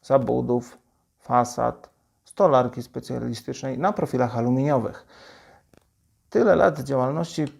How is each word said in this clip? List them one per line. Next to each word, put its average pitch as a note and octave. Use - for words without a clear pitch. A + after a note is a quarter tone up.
zabudów, B2
fasad, A#2+
stolarki C3
specjalistycznej B2
na F#3
profilach B2+
aluminiowych. B2+
Tyle G#3
lat D#3
działalności C#3